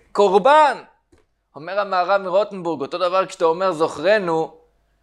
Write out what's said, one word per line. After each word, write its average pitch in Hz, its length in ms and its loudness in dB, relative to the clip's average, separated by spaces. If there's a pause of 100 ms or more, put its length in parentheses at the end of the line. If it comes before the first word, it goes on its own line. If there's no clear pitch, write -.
(120)
קורבן! 208 720 4 (720)
אומר 175 240 -8
המהרם 196 440 0
מרוטנבורג, 185 580 -4
אותו 139 160 -6
דבר 180 280 -2
כשאתה - 200 -4
אומר, 180 260 0
"זוכרנו", 160 840 -2 (460)